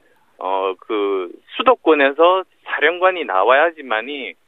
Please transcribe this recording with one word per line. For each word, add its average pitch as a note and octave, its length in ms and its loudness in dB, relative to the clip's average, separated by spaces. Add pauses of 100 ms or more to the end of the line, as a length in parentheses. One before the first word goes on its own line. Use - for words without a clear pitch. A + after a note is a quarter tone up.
(380)
어, F#2+ 420 -4
그 G2 520 -4 (260)
수도권에서 E3 840 2 (220)
사령관이 F3 600 -2
나와야지만이, B2 1080 0 (140)